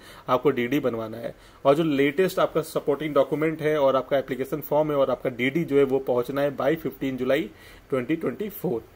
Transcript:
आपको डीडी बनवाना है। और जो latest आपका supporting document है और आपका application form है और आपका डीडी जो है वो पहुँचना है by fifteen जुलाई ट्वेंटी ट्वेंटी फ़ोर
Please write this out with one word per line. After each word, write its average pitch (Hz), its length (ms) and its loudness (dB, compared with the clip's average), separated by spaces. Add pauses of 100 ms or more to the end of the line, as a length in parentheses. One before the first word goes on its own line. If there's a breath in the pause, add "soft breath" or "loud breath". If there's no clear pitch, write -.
(280 loud breath)
आपको 127 220 2
डीडी 120 300 0
बनवाना 113 360 -4
है। 117 180 -10 (300 loud breath)
और 139 100 6
जो 165 100 2
latest 147 540 2
आपका 156 240 0
supporting 147 520 -2
document 147 480 0
है 151 160 0
और 135 180 4
आपका 135 220 0
application 131 420 -4
form 151 300 0
है 147 60 0
और 135 140 2
आपका 127 200 -2
डीडी 131 340 0
जो 139 140 2
है 139 60 8
वो 131 160 2
पहुँचना 131 400 0
है 143 160 -2
by 135 200 2
fifteen 135 400 -6
जुलाई 135 340 0 (400 loud breath)
ट्वेंटी 135 260 -2
ट्वेंटी 165 340 -4
फ़ोर 117 340 -4 (120)